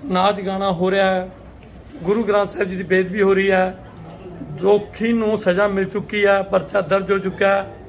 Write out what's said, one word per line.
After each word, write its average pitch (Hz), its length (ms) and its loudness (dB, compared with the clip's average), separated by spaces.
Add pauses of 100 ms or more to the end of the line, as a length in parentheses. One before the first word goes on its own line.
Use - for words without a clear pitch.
ਨਾਚ 190 360 0
ਗਾਣਾ 196 300 -2
ਹੋ 180 200 0
ਰਿਹਾ 190 200 2
ਹੈ, 185 180 -2 (720)
ਗੁਰੂ 208 200 0
ਗ੍ਰੰਥ 202 260 2
ਸਾਹਿਬ 202 200 -4
ਜੀ 185 60 -6
ਦੀ 185 80 -6
ਬੇਅਦਬੀ 185 380 0
ਹੋ 196 120 4
ਰਹੀ 196 180 2
ਹੈ, 185 260 2 (840)
ਦੋਖੀ 208 520 2
ਨੂੰ 220 240 0
ਸਜ਼ਾ 202 300 2
ਮਿਲ 196 180 0
ਚੁੱਕੀ 202 400 -2
ਹੈ, 196 160 6
ਪਰਚਾ 196 400 0
ਦਰਜ 185 300 0
ਹੋ 196 60 4
ਚੁੱਕਾ 190 300 0
ਹੈ। 196 280 0 (140)